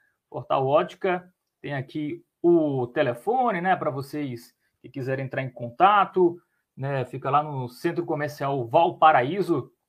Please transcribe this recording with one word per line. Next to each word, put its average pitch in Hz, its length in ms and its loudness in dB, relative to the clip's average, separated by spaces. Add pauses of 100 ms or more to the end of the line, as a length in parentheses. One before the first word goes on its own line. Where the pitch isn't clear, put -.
(280)
Fortal 139 380 -4
Ótica, 180 640 -2 (320)
tem 143 140 -8
aqui 151 480 -8 (180)
o 151 460 4
telefone, 196 720 0
né, 180 160 2
pra 151 160 -2
vocês 135 640 -10 (260)
que 131 80 -20
quiserem 135 360 -6
entrar 135 180 -6
em 131 80 -8
contato, 180 880 2 (340)
né, 135 300 -6
fica 135 240 -8
lá 147 140 2
no 139 240 -6
Centro 170 380 -4
Comercial 143 600 -4
Valparaíso, 156 1040 2 (180)